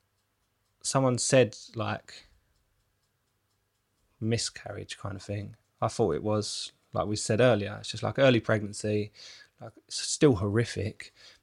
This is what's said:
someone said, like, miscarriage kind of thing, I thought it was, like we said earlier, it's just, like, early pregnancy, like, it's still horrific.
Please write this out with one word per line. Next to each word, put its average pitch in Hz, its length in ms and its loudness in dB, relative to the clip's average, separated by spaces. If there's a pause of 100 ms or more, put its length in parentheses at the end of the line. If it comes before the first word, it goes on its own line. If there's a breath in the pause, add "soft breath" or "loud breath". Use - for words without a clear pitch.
(840)
someone 131 360 2
said, 123 380 4 (180)
like, - 540 -8 (1900)
miscarriage 101 800 -6
kind 104 180 -10
of 101 60 -14
thing, 104 340 -8 (260)
I 113 60 0
thought 95 260 2
it 58 80 -4
was, 107 480 -2 (220)
like 101 140 -2
we 107 100 -2
said 110 240 0
earlier, 104 400 4
it's 104 100 -12
just, - 140 -8
like, 107 160 -2
early 131 180 6
pregnancy, 104 720 -2 (500 loud breath)
like, 113 120 -16 (160)
it's - 80 -10
still - 400 4
horrific. 101 760 -2 (300 loud breath)